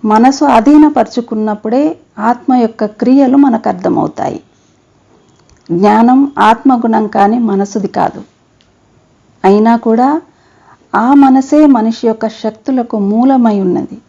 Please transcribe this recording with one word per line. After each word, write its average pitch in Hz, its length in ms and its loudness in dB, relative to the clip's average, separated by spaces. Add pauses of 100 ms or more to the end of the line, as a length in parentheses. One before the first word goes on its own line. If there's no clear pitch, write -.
మనసు 233 400 0
అధీనపరుచుకున్నప్పుడే 240 1500 0 (220)
ఆత్మ 240 360 -2
యొక్క 226 300 -2
క్రియలు 269 520 0
మనకు 247 320 0
అర్థమవుతాయి. - 720 -6 (1300)
జ్ఞానం 226 680 2
ఆత్మగుణం 226 680 0
కానీ 208 320 -2
మనసుది 196 480 -4
కాదు. - 340 -6 (1200)
అయినా 214 320 2
కూడా 240 460 0 (760)
ఆ 233 180 0
మనసే 269 520 4
మనిషి 226 420 0
యొక్క 220 200 -4
శక్తులకు 233 720 -6
మూలమై 226 600 0
ఉన్నది. 185 380 -4 (120)